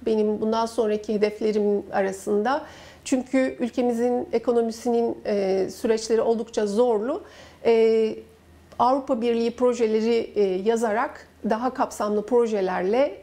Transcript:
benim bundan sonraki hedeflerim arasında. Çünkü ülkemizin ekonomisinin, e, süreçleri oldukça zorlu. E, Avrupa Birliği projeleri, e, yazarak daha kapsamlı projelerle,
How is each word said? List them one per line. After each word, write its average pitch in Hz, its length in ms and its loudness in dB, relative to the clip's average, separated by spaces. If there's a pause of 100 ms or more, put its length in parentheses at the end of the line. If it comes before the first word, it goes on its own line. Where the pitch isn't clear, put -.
benim 214 340 0
bundan 226 260 0
sonraki 214 480 -2
hedeflerim 208 680 0 (100)
arasında. 208 720 0 (420)
Çünkü 262 560 0
ülkemizin 247 720 -2
ekonomisinin, 233 920 0
e, 190 440 0
süreçleri 220 500 0
oldukça 226 460 0
zorlu. 233 560 0 (420)
E, 226 500 4 (640)
Avrupa 262 420 2
Birliği 233 300 0
projeleri, 233 840 0
e, 208 80 2
yazarak 220 840 0 (240)
daha 247 240 -2
kapsamlı 214 520 -2
projelerle, 214 960 0